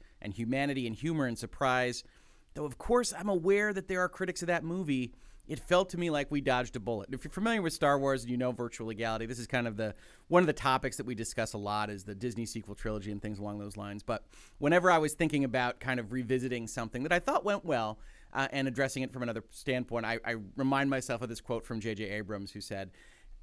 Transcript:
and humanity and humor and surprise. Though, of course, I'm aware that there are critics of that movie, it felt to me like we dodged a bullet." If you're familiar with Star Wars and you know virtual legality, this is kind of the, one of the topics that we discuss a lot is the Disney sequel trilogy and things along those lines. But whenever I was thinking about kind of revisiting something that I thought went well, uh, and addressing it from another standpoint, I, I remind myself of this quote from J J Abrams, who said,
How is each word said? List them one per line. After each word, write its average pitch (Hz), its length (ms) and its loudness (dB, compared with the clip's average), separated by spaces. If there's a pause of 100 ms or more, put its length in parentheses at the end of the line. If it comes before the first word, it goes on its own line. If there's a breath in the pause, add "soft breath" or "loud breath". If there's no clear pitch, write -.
(220 soft breath)
and 104 120 -6
humanity 131 540 0
and 113 80 -4
humor 151 320 0
and 117 100 -2
surprise. 127 640 2 (520 soft breath)
Though, 151 100 -4
of 135 140 -8
course, 240 360 4
I'm 208 140 -4
aware 202 440 4
that 190 140 -6
there 185 140 0
are 180 80 2
critics 180 320 -4
of 170 60 -4
that 170 160 2
movie, 151 500 -2 (340 soft breath)
it 156 120 -6
felt 180 300 4
to 170 80 -6
me 175 140 0
like 143 180 0
we 143 120 0
dodged 123 340 2
a 123 40 -6
bullet." 104 320 -4
If 131 120 -6
you're 156 80 -10
familiar 214 320 2
with 156 100 0
Star 143 240 6
Wars 139 240 2
and 120 80 -6
you 123 80 0
know 127 140 2
virtual 117 340 -4
legality, 113 400 -2
this 117 140 -6
is 117 80 -8
kind 120 200 2
of 110 80 -4
the, 107 200 -2 (320 loud breath)
one 175 160 8
of 175 40 6
the 151 60 6
topics 131 440 2
that 113 100 -8
we 123 80 -4
discuss 110 380 -2
a 113 40 -4
lot 104 320 0
is 101 140 -8
the 104 100 -8
Disney 113 320 -4
sequel 104 300 -8
trilogy 107 360 -4
and 101 80 -6
things 107 200 -6
along 104 180 -6
those 101 200 -10
lines. 101 260 -8
But - 240 -4 (320 loud breath)
whenever 170 320 6
I 160 80 8
was 151 160 2
thinking 151 280 2
about 123 360 0
kind 127 200 -2
of 107 120 -6
revisiting 123 560 -2
something 117 340 -4
that 151 100 0
I 175 60 6
thought 277 260 2
went 202 220 0
well, 117 320 0 (380 soft breath)
uh, 135 160 2
and 135 160 0
addressing 135 360 0
it 127 100 -6
from 131 80 -6
another 113 300 -4
standpoint, 120 560 -2
I, 117 180 0
I 117 120 -2 (180)
remind 135 340 4
myself 127 320 0
of 123 80 -4
this 113 100 -8
quote 117 240 -4
from 113 160 -6
J 110 140 -2
J 107 120 -6
Abrams, 101 460 -6
who 104 100 -10
said, 98 280 -8 (540 soft breath)